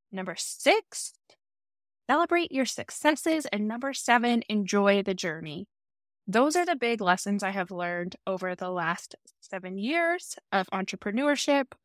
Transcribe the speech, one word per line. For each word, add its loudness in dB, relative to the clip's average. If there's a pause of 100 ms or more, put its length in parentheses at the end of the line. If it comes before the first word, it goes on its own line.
(100)
Number -6
six, 0 (960)
celebrate 2
your 0
successes. 0
And 0
number -6
seven, 4
enjoy 4
the 0
journey. -6 (600)
Those 4
are 2
the 0
big 0
lessons 2
I -2
have -4
learned -4 (100)
over -4
the -6
last -4 (240)
seven -10
years -2 (160)
of 0
entrepreneurship. 0 (120)